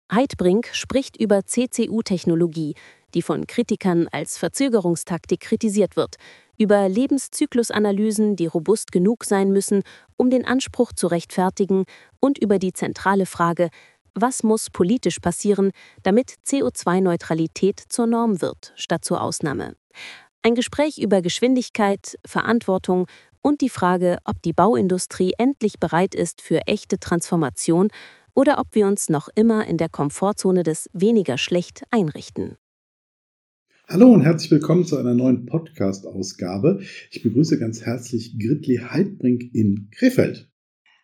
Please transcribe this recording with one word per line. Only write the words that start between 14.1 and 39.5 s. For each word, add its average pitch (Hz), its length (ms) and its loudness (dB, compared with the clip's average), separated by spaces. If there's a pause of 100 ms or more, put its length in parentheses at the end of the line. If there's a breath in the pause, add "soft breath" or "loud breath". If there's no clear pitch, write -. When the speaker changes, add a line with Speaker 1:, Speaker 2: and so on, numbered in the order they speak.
Speaker 1:
was 233 280 -2
muss 220 260 0
politisch 190 480 0
passieren, 196 540 0 (320 soft breath)
damit 208 400 0
C 277 180 -2
O 247 80 0
zwei 180 300 -2
Neutralität 170 880 -2
zur 233 180 -2
Norm 226 340 0
wird, - 360 -8
statt - 280 -6
zur - 160 -2
Ausnahme? 113 540 -6 (680 loud breath)
Ein 233 140 4
Gespräch 285 440 -2
über 196 220 2
Geschwindigkeit, 208 1040 -2
Verantwortung 185 840 0 (340 soft breath)
und 285 180 2
die 269 80 0
Frage, 180 560 0
ob - 180 -6
die 165 100 -2
Bauindustrie 185 840 2
endlich 233 440 0
bereit 175 340 0
ist - 280 -4
für 165 260 0
echte - 320 -2
Transformation 165 880 0 (480 loud breath)
oder 277 240 4
ob - 160 -4
wir 208 100 4
uns 202 220 0
noch 151 260 0
immer 220 320 4
in 165 120 -2
der 165 100 0
Komfortzone 185 760 0
des 160 300 -4
weniger 185 440 2
schlecht - 540 -4
einrichten. - 640 -4 (1300)
Speaker 2:
Hallo 233 240 8
und 180 80 8
herzlich 160 320 2
willkommen 165 320 4
zu 151 120 -4
einer 123 180 0
neuen 123 300 2
Podcast-Ausgabe. 98 1400 -4 (260 loud breath)
Ich - 140 -16
begrüße 139 340 2
ganz 113 260 -6
herzlich 117 540 -8
Gritli 120 380 -2
Heidbrink - 760 -2